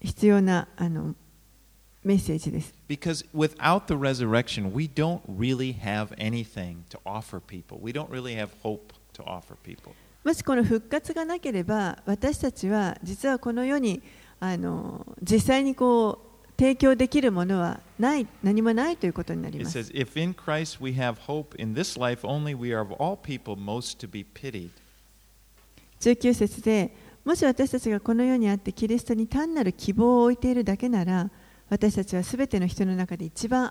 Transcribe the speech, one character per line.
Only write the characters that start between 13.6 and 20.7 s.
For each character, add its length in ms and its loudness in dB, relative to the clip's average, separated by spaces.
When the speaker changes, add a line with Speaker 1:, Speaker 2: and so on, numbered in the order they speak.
Speaker 1:
世 140 0
に、 240 -2
あ 180 -2
の、 500 -6
実 260 4
際 160 4
に 100 0
こ 520 4
う、 40 -20
提 180 6
供 180 6
で 140 4
き 120 2
る 120 4
も 120 0
の 160 2
は 200 -2
な 200 2
い、 80 -2
何 180 4
も 140 4
な 160 2
い 60 -2
と 100 -2
い 40 0
う 20 0
こ 120 -6
と 100 -6
に 80 -6
な 60 -8
り 140 -8
ま 60 -4
す。 100 -4
Speaker 2:
It 140 -8
says, 140 -2
"If 140 -6
in 140 -2
Christ 480 -6